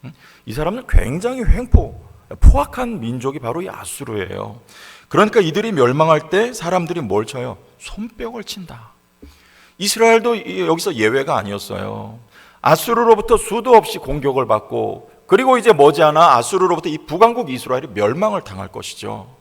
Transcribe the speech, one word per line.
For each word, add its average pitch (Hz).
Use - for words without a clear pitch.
응? 131
이 107
사람은 175
굉장히 226
횡포, 196
포악한 247
민족이 127
바로 127
이 190
아수르예요. 104
그러니까 214
이들이 196
멸망할 151
때 226
사람들이 175
뭘 107
쳐요? 123
손뼉을 226
친다. 135
이스라엘도 226
이, 185
여기서 165
예외가 131
아니었어요. 104
아수르로부터 226
수도 233
없이 185
공격을 135
받고, 110
그리고 254
이제 226
머지않아 151
아수르로부터 170
이 151
북왕국 220
이스라엘이 127
멸망을 160
당할 95
것이죠. 107